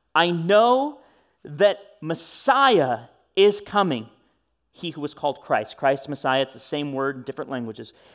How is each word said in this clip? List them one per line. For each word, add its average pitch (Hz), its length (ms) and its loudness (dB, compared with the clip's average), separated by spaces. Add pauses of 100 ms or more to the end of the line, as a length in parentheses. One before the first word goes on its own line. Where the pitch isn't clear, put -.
(140)
"I 170 160 4
know 233 680 2 (440)
that 180 340 0 (220)
Messiah 165 1000 2 (360)
is 202 240 4
coming," 156 480 -2 (640)
he - 180 -10
who 147 120 -12
was 147 120 -8
called 143 260 -4
Christ. 110 360 -2
Christ, 139 320 0
Messiah, 135 340 0
it's 131 120 -6
the 117 60 -20
same 147 320 -8
word 135 240 -4
in 127 60 -14
different 135 280 -12
languages. 117 420 -10 (220)